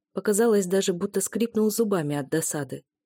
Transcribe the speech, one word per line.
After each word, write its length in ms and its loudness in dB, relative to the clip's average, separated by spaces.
Показалось 520 2
даже, 280 0
будто 280 -4
скрипнул 480 0
зубами 460 0
от 140 -6
досады. 540 -4